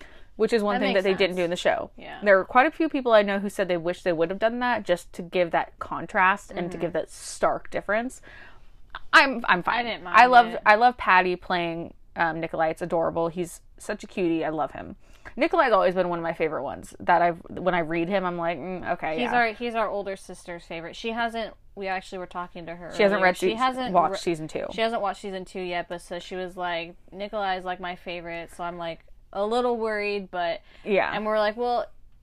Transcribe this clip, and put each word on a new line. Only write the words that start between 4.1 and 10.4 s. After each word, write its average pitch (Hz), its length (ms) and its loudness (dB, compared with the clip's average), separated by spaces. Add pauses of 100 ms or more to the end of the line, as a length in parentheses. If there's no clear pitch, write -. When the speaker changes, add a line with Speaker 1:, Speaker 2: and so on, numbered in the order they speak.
Speaker 1:
would 165 180 0
have 196 100 -6
done 226 200 0
that 240 240 0
just - 300 -2
to - 80 -10
give 170 300 -2
that - 280 -2
contrast 185 720 0
and 180 200 -6
to 175 60 -8
Speaker 2:
Mm-hmm. 165 40 -12
Speaker 1:
give 170 120 -2
that 160 160 -4
stark - 600 -4
difference. 226 500 -4 (920)
I'm, 269 340 6
I'm 180 160 4
fine. 220 160 0
Speaker 2:
I 240 40 0
didn't 208 200 -6
mind 180 140 2
Speaker 1:
I 240 80 12
love, 240 220 10